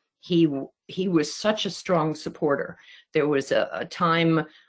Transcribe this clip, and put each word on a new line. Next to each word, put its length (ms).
he, 280
he 200
was 240
such 340
a 40
strong 440
supporter. 640
There 160
was 240
a, 200
a 120
time 600